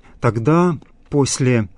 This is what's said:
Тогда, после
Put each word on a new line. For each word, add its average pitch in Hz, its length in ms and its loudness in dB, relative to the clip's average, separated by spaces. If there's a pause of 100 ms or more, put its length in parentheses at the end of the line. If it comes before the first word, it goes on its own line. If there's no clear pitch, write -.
(200)
Тогда, 147 580 0 (320)
после 127 680 0